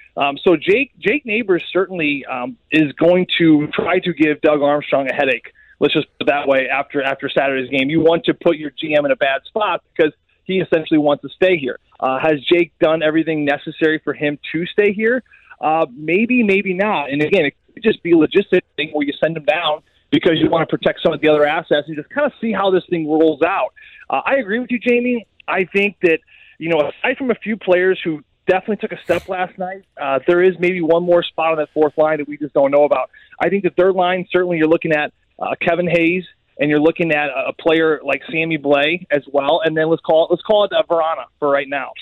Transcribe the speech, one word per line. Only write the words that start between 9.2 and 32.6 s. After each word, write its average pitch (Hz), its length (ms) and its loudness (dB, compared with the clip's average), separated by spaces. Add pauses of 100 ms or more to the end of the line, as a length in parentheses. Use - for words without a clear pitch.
spot 214 360 -2 (140)
because 160 180 2 (300)
he 185 160 -2
essentially 160 380 0
wants 147 240 2
to 135 80 -14
stay 185 280 2
here. 135 220 -8 (200)
Uh, 131 200 -2
has 156 220 0
Jake 170 380 0
done 160 220 2
everything 156 440 0
necessary 156 580 -4
for 143 100 -6
him 147 240 -4 (140)
to 165 140 -4
stay 208 260 0
here? 220 320 -2 (380)
Uh, 156 240 0 (100)
maybe, 214 480 0
maybe 196 300 0
not. 180 360 -2
And 143 120 -2
again, 185 240 2
it 180 100 -4 (180)
could - 100 -20
just 220 200 0
be 175 80 0
a 170 40 6
logistic 170 460 2 (140)
thing 151 160 -6
where 151 160 -2
you 143 60 -6 (100)
send 160 140 -2
him 151 80 -8
down 156 360 -2 (280)
because 170 320 2
you 156 80 2
wanna 160 160 0
protect - 360 -2
some 165 120 2
of 143 80 -6
the 151 80 4
other 151 160 4
assets 151 420 -2
and 156 80 -10
just 147 140 -12
kinda 285 320 -2
see 226 100 -4
how 196 180 0
this 185 200 2
thing 160 200 -2
rolls 156 320 0
out. 170 320 -2 (360)
Uh, 135 160 -2
I 247 100 0
agree 226 240 -2
with 254 120 -8
you, 240 80 -2
Jamie. 240 460 0 (220)
I 180 160 -2
think 202 380 -2
that, 165 180 2 (380)
you 165 100 -8
know, 165 140 2
aside 233 360 -4
from 254 140 -4
a - 40 2
few 214 200 -6
players 185 480 2
who 156 180 -4 (240)
definitely 185 320 0
took - 140 -8
a 175 120 -14
step 175 260 -2
last 185 280 -6
night, 185 260 -10 (180)
uh, 135 260 0
there 175 140 4
is 185 180 4
maybe 180 220 -2
one 165 220 2
more 175 200 4
spot 165 280 -4
on 160 80 -2
that 151 140 -4
fourth 151 240 0
line 156 200 2
that 147 100 -8
we 147 100 -12
just 147 160 -10
don't 139 180 2